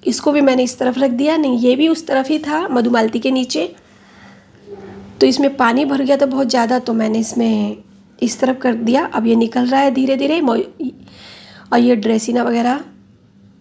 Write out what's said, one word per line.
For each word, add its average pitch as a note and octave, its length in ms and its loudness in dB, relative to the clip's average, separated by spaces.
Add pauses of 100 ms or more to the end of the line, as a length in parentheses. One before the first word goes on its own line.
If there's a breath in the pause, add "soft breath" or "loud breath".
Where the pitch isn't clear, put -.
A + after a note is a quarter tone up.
इसको B3+ 280 -2
भी C#4+ 100 2
मैंने C4 220 4
इस B3 160 -4
तरफ B3 180 -2
रख C4 140 2
दिया, C#4+ 260 0
नहीं C4+ 220 0
ये B3 160 4
भी D4+ 120 2
उस D#4+ 200 -2
तरफ C4 220 0
ही D4+ 120 0
था D#4 280 -4
मधुमालती A#3 500 0
के C4 120 -2
नीचे, C4 340 -2 (1600 loud breath)
तो C4 60 6
इसमें C#4 300 0
पानी B3+ 280 2
भर C#4 160 -2
गया C4+ 160 2
था C#4 100 2
बहुत C4 220 -2
ज़्यादा, A#3+ 300 0
तो B3 140 -4
मैंने A3 260 0
इसमें A3 640 -2 (360)
इस B3 200 -2
तरफ B3+ 220 0
कर A#3+ 140 0
दिया। A#3 320 0
अब A3+ 200 -2
ये A3+ 100 4
निकल A#3 300 0
रहा C4+ 140 2
है C#4 120 2
धीरे C4+ 240 0
धीरे, D4 240 0
मो-, B3+ 220 2 (1080 loud breath)
और B3 80 4
ये A#3+ 180 4
ड्रेसिना A3+ 460 -2
वगैरह A#3+ 400 -2 (760)